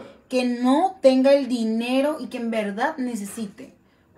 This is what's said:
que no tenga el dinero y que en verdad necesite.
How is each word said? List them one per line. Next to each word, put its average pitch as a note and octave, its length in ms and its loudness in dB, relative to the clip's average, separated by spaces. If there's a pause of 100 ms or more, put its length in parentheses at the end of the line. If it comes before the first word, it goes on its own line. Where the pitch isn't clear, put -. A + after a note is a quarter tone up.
(300)
que B3+ 160 0
no C4 560 2
tenga C4 320 6
el C#4 140 2
dinero B3 720 -2
y A#3 80 -10
que B3 100 -10
en A#3 140 -6
verdad G#3+ 460 -4
necesite. A3 760 -8 (440)